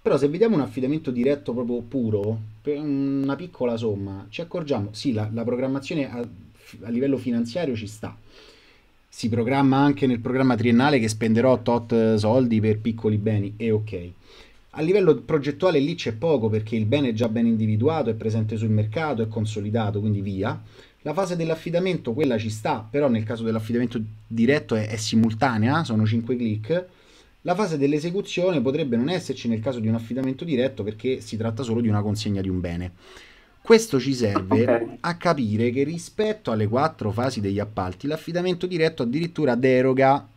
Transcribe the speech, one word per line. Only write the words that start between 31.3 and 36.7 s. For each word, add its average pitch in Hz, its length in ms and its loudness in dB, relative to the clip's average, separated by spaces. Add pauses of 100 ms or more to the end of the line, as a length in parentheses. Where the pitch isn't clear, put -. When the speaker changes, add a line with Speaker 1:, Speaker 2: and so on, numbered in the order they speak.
Speaker 1:
tratta 113 280 -4
solo 117 180 -2
di 113 80 2
una 104 120 2
consegna 101 380 -2
di 95 100 -2
un 92 120 -2
bene. 87 300 -6 (680)
Questo 220 380 4
ci 135 140 -2
serve 101 500 0
Speaker 2:
Ok. 117 240 2 (140)
Speaker 1:
a 170 140 -4
capire 120 560 0
che 135 120 0
rispetto 170 680 -4
alle 107 160 0
quattro 117 440 0